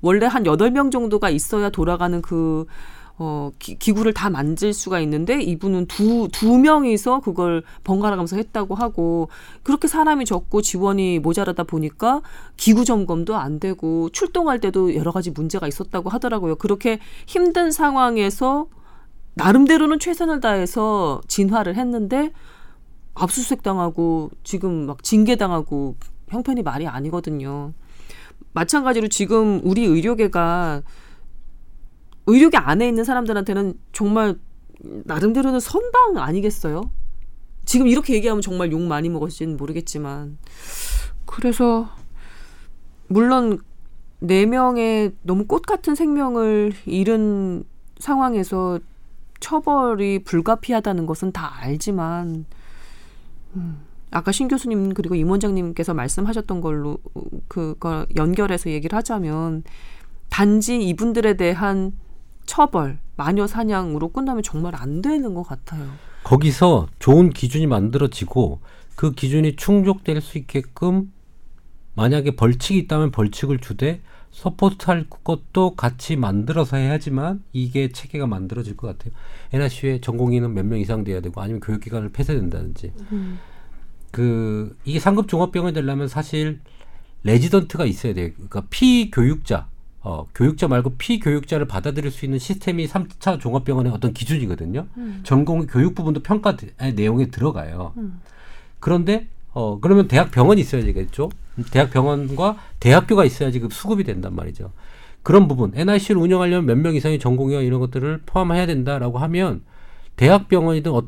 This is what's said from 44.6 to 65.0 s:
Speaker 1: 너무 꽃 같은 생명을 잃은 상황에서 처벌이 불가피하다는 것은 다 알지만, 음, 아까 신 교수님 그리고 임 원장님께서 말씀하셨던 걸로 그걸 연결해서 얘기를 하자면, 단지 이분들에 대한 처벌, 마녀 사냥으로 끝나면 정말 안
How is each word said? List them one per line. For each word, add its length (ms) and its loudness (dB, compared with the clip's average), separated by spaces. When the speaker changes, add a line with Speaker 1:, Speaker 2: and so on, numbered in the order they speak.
Speaker 1:
너무 240 0
꽃 160 0
같은 320 0
생명을 800 2
잃은 800 0
상황에서 840 0
처벌이 840 0
불가피하다는 840 0
것은 260 -4
다 280 -8
알지만, 840 -4
음, 240 -8
아까 220 -2
신 160 0
교수님 460 0
그리고 200 -2
임 160 2
원장님께서 640 0
말씀하셨던 680 -2
걸로 380 -2
그걸 600 -4
연결해서 540 0
얘기를 260 -4
하자면, 640 -4
단지 540 2
이분들에 540 2
대한 560 0
처벌, 520 2
마녀 300 2
사냥으로 600 -2
끝나면 340 -4
정말 320 -4
안 280 -6